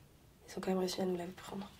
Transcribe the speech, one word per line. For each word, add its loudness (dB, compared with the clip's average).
ils -8
ont -2
quand 2
même 6
réussi 2
à 4
nous 2
la -2
prendre. -8